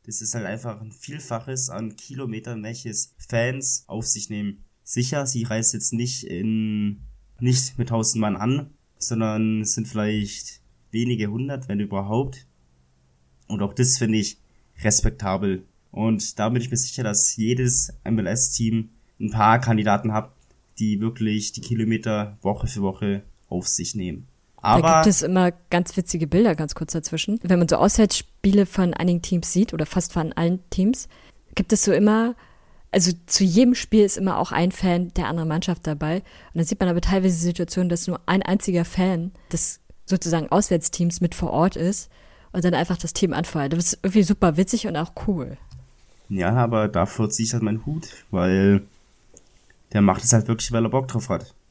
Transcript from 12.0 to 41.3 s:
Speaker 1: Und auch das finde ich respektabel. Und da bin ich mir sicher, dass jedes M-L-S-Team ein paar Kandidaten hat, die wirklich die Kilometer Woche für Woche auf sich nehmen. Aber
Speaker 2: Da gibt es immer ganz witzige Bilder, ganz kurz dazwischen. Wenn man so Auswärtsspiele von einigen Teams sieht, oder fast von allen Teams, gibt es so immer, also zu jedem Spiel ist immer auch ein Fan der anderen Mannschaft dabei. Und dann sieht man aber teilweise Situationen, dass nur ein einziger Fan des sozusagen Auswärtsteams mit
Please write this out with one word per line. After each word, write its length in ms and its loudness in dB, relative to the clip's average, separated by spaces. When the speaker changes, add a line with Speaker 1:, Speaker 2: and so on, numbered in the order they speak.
Speaker 1:
Und 140 -4
auch 100 -2
das 260 2
finde 200 2
ich 200 -2
respektabel. 840 0
Und 480 -2
da 120 0
bin 120 0
ich 80 -8
mir 60 -2
sicher, 260 -4
dass 320 0
jedes 580 0
M-L-S-Team 840 0
ein 140 -4
paar 280 6
Kandidaten 520 2
hat, 180 -4
die 220 -2
wirklich 500 -2
die 120 -14
Kilometer 800 -2
Woche 260 -2
für 140 -6
Woche 420 -4
auf 180 -6
sich 300 -6
nehmen. 320 -8
Aber 240 4
Speaker 2:
Da 200 6
gibt 60 4
es 140 4
immer 300 2
ganz 260 0
witzige 300 -2
Bilder, 300 4
ganz 180 -4
kurz 180 -8
dazwischen. 500 -4
Wenn 160 4
man 100 4
so 80 4
Auswärtsspiele 920 4
von 280 0
einigen 280 0
Teams 300 -2
sieht, 220 2
oder 120 -2
fast 260 -2
von 200 -2
allen 260 0
Teams, 380 0
gibt 180 0
es 120 4
so 80 4
immer, 420 4
also 220 2
zu 180 2
jedem 320 6
Spiel 280 4
ist 120 0
immer 220 -2
auch 120 -2
ein 220 0
Fan 420 0
der 140 0
anderen 200 -2
Mannschaft 380 -2
dabei. 300 -2
Und 80 -6
dann 100 2
sieht 160 -2
man 80 2
aber 120 2
teilweise 360 2
Situationen, 540 0
dass 180 -2
nur 180 -4
ein 160 2
einziger 420 0
Fan 480 -2
des 280 -2
sozusagen 440 0
Auswärtsteams 720 0
mit 160 0